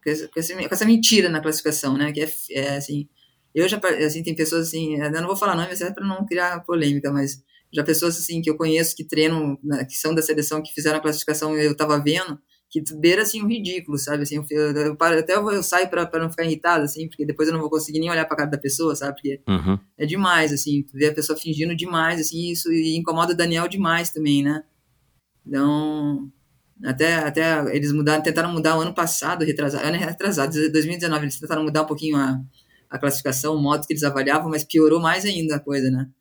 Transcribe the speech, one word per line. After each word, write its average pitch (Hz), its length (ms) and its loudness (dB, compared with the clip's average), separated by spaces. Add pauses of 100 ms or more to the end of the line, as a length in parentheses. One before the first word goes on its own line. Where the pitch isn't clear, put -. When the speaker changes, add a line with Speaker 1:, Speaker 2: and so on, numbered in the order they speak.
Speaker 1:
com 151 60 0
esse, 156 180 -2
com - 120 -6
esse, 160 140 -4
com 190 220 -4
essa 220 100 2
mentira 226 440 6
na 160 120 0
classificação, 151 560 0
né? 147 140 0
Que 147 100 -4
é, 156 80 -2 (220)
é, 139 260 -2
assim, 143 300 -6 (480)
eu 170 120 4
já, 208 120 -2 (260)
assim, 151 160 -2
tem 165 140 -4
pessoas, 165 320 0
assim, 160 340 -4
eu 147 120 -2
não 165 140 -2
vou 190 100 -2
falar 196 180 0
nome, 170 140 -2
mas 180 120 -6
é 175 80 -4
pra 196 160 -8
não 190 220 -4
criar 175 320 -2
polêmica, 143 520 0
mas 139 300 -2 (320)
já 143 100 0
pessoas, 165 360 0
assim, 170 220 -4
que 160 100 0
eu 151 60 0
conheço, 165 380 2
que 160 100 -10
treinam, 156 580 2
né, 143 220 -2
que - 100 -12
são 156 180 -2
da 160 80 2
seleção, 156 400 0
que 156 100 -12
fizeram 151 280 0
a - 20 -10
classificação 156 560 -2
e 151 80 4
eu 147 100 2
tava 151 240 2
vendo, 156 380 -2 (360)
que 160 80 -2 (140)
beira, 170 280 4
assim, 214 200 -2
um 208 60 2
ridículo, 185 480 -4
sabe? 143 260 -2
Assim, 143 140 -4
eu, 151 120 -6
eu, 151 280 2
eu 151 180 0
paro, 165 240 4
até 165 160 2
eu, 208 160 0
eu 196 100 0
saio 180 280 2
pra, 170 160 0
pra 165 160 -4
não 165 80 -2
ficar 165 160 -4
irritado, 160 400 2
assim, 160 240 -6
porque 147 160 -6
depois 151 240 0
eu 165 40 0
não 160 60 0
vou 156 100 -4
conseguir 156 300 -2
nem 165 100 -2
olhar 165 140 0
pra 160 140 -4
cara 151 120 0
da 147 80 -2
pessoa, 147 380 0
sabe? 139 180 -4
Porque 139 320 -6
Speaker 2:
Uhum. 95 320 0 (200)
Speaker 1:
é 151 80 -2
demais, 170 480 4
assim, 143 280 0
tu 139 120 -8
vê 139 140 2
a 151 60 2
pessoa 151 240 -2
fingindo 160 380 -4
demais, 165 460 0
assim, 165 280 -4
isso 165 220 -2
e 160 240 2
incomoda 165 380 0
o - 20 0
Daniel 170 320 0
demais 170 440 0
também, 147 300 2
né? 151 220 0 (840)
Então, 147 840 0 (520)
até, 147 320 0
até 151 600 0
eles 147 160 0
mudaram, 151 320 2
tentaram 165 280 0
mudar 160 260 2
o 160 40 2
ano 170 120 -2
passado, 165 500 0
retrasado, 147 420 0
ano 165 120 0
retrasado, 165 540 -2 (200)
dois 151 140 4
mil 170 100 -4
e - 20 -8
dezenove, 160 280 0
eles 139 140 -4
tentaram 156 240 -2
mudar 156 200 2
um 151 40 -2
pouquinho 151 300 -2
a, 131 220 2 (500)
a 135 80 -8
classificação, 143 580 -2
o 151 60 2
modo 147 240 0
que - 80 -2
eles 151 100 -2
avaliavam, 143 460 0
mas 151 140 -2
piorou 156 360 6
mais 175 260 0
ainda 165 300 -2
a 143 40 0
coisa, 139 320 -2
né? 131 160 0 (140)